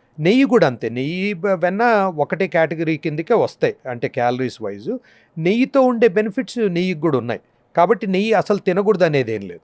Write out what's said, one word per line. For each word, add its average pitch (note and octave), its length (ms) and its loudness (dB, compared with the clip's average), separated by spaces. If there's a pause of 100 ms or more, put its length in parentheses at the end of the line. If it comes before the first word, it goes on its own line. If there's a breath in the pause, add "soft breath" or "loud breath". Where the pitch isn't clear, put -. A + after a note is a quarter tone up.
(180)
నెయ్యి G#3 260 4
కూడా F#3 220 4
అంతే, B2 220 -2
నెయ్యి, D#3+ 440 -4
బ-, F3 140 -6
వెన్న F#3 360 0 (340)
ఒకటే D#3+ 300 -2
కేటగిరీ D#3+ 500 0
కిందకే D#3 380 -2
వస్తాయి, C3 420 0 (120)
అంటే B2 200 -6
క్యాలరీస్ B2 540 -2
వైజ్. G2+ 280 -8 (480 soft breath)
నెయ్యితో A#3 420 2
ఉండే A#3+ 280 4
బెనిఫిట్స్ G#3+ 500 -2
నెయ్యికి F#3 420 -2
కూడా D3+ 180 0
ఉన్నాయి, A#2 220 -4 (360)
కాబట్టి F3+ 300 2
నెయ్యి G3 260 0
అసలు G3+ 260 2
తినకూడదు F#3+ 460 2
అనేది C3+ 280 0
ఏం G#2 100 -6
లేదు. E2+ 220 -14